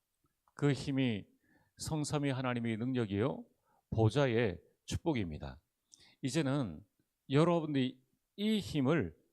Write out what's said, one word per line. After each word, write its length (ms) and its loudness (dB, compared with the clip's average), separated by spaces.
그 200 2
힘이 520 -2
성삼위 520 -2
하나님의 460 -2
능력이요 680 -2
보좌의 720 2
축복입니다. 760 -4
이제는 640 -2
여러분들이 680 2
이 240 0
힘을 580 0